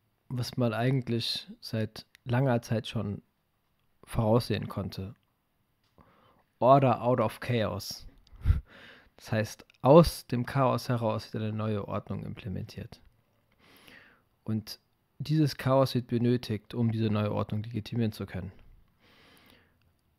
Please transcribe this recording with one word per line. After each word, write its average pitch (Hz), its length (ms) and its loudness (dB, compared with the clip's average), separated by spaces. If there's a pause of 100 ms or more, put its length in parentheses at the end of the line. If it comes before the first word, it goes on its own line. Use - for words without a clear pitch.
(280)
was 123 280 -6
man 120 160 0
eigentlich 120 760 -2 (120)
seit - 460 -8 (180)
langer 123 380 2
Zeit 113 240 -4
schon 104 360 -6 (800)
voraussehen 107 640 0
konnte. 95 460 -8 (1400)
Order 131 440 6
out 123 180 2
of 107 200 -2
chaos. 101 680 -4 (1080)
Das - 160 -16
heißt, - 340 -4 (160)
aus 151 440 8
dem 120 200 -4
Chaos 123 420 0
heraus 113 440 -2
wird 110 120 -4
eine 107 80 -4
neue 107 340 -4
Ordnung 101 380 -8
implementiert. - 760 -10 (1400)
Und - 380 -6 (380)
dieses 147 380 2
Chaos 131 380 2
wird 123 140 -2
benötigt, 120 640 0
um 117 160 2
diese 110 200 0
neue 104 220 0
Ordnung 104 300 -4
legitimieren 113 500 -4
zu 101 140 -8
können. 90 260 -8 (1700)